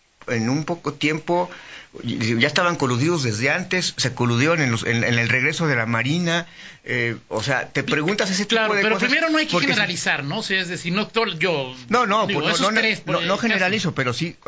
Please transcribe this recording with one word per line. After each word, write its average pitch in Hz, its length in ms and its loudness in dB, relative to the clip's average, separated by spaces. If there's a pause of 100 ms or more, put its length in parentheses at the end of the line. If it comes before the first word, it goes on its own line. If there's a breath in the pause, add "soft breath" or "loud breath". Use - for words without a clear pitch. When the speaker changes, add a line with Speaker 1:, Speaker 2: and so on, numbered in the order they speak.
(280)
Speaker 1:
en 117 220 0
un 147 140 0
poco 147 300 -6
tiempo, 160 560 -2 (520 loud breath)
y, 117 120 -4
y 117 260 0
ya 139 80 4
estaban 175 280 2
coludidos 139 460 0
desde 120 280 0
antes, 180 480 -2
se 127 160 -2
coludieron 123 480 2
en 127 100 2
los, 110 120 -2
en, 117 200 0
en 117 140 2
el 117 100 2
regreso 151 380 2
de 139 100 2
la 113 80 0
Marina, 165 640 0 (380 loud breath)
eh, 120 340 -2 (100)
o 107 140 -4
sea, 127 260 0
te 139 160 -2
preguntas 180 460 0
ese 190 160 -2
tipo 226 100 2
Speaker 2:
Claro, 214 180 2
Speaker 1:
de 202 80 2
Speaker 2:
pero 220 140 4
Speaker 1:
cosas, 247 140 0
Speaker 2:
primero 320 200 2
no 311 80 2
hay 311 80 2
que - 60 -4
Speaker 1:
porque 262 160 2
si 262 60 2
Speaker 2:
generalizar, 180 500 0
¿no? 165 140 -4
O 220 40 -6
sea, 190 200 0
es 170 60 -4
decir, 175 260 -4
no 208 140 0
todo, 226 180 0 (120)
yo 143 360 0 (160)
Speaker 1:
No, 233 160 4
no, 202 200 2
Speaker 2:
digo, 196 140 0
Speaker 1:
pues, 175 120 0
no, - 20 2 (100)
Speaker 2:
esos 208 100 2
Speaker 1:
no, 226 60 4
Speaker 2:
tres, 220 200 0
por 175 120 -6
Speaker 1:
no, 170 80 2
no 170 40 -2
Speaker 2:
el 175 80 0
caso. 196 100 0
Speaker 1:
generalizo, 196 520 0
pero 123 200 0
sí, 160 200 -4 (140)